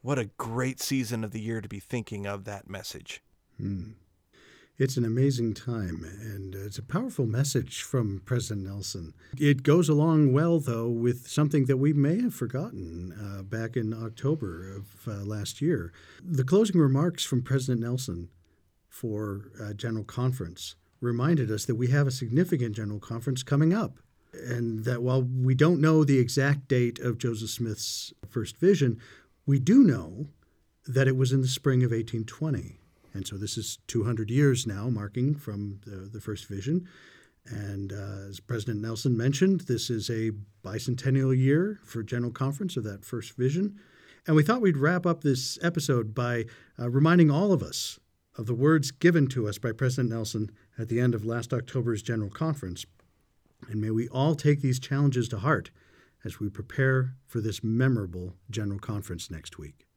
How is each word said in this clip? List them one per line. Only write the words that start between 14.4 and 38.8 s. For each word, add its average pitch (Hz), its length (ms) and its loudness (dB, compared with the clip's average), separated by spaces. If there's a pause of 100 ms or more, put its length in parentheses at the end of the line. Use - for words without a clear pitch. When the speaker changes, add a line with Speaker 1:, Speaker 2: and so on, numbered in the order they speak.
Speaker 2:
of, - 320 -14
uh, 104 180 -6
last 104 360 -6
year. 127 320 -2 (280)
The 156 220 -2
closing 185 380 4
remarks 143 420 4
from 123 200 0
President 131 400 0
Nelson 117 480 -6 (580)
for, 104 720 -6
uh, 104 140 -8
General 110 300 -4
Conference 123 680 -4 (260)
reminded 123 500 0
us 107 160 -4
that 120 100 0
we 123 120 0
have 143 200 4
a - 20 0
significant 123 640 0
General 107 240 -6
Conference 120 460 -6
coming 151 280 4
up, 214 280 -2 (320)
and 117 520 -4
that 120 180 0
while 127 200 2
we 127 320 2
don't 151 260 6
know 156 220 6
the 139 160 6
exact 139 480 2
date 123 320 2
of 123 200 -4
Joseph 113 320 -4
Smith's - 640 -6 (120)
first - 300 -6
vision, 147 420 4 (460)
we 139 140 4
do 202 260 8
know 104 440 2 (580)
that 131 200 4
it 131 100 4
was 127 140 4
in 135 120 4
the 127 40 2
spring 127 380 2
of 117 80 2
eighteen 113 320 -2
twenty. 135 540 -6 (360)
And 98 120 -8
so 101 100 -10
this 101 220 -6
is - 280 -8
two 113 180 -2
hundred 110 260 -2
years 131 360 4
now, 104 220 -6
marking 123 460 -2
from 101 500 -8
the, 98 240 -14
the 107 120 -12
first 104 260 -8
vision. 139 420 -4 (560)
And, 101 480 -8
uh, 101 380 -10
as 101 100 -16
President 110 400 -4